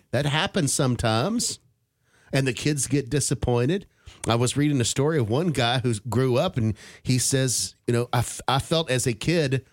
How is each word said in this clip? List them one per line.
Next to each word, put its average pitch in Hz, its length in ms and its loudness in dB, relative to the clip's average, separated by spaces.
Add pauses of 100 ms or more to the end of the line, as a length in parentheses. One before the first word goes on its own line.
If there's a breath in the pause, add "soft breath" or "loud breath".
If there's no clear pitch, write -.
(120)
That 139 140 0
happens 156 480 0
sometimes. 127 840 0 (760 soft breath)
And 135 140 2
the 123 60 -2
kids 147 340 -2
get 131 220 0
disappointed. 135 760 0 (420 loud breath)
I 113 80 4
was 120 220 0
reading 143 240 2
a 110 40 2
story 151 340 0
of 107 100 0
one 156 220 0
guy 123 280 0
who 117 140 0 (160)
grew 123 280 2
up, 180 200 0
and 110 180 0 (280 loud breath)
he 127 160 2
says, - 560 0 (120)
you 120 60 2
know, 120 180 0
"I, 123 80 2
f-, - 280 -4
I 131 120 4
felt 160 300 -2
as 127 180 0
a 120 60 0
kid 143 600 0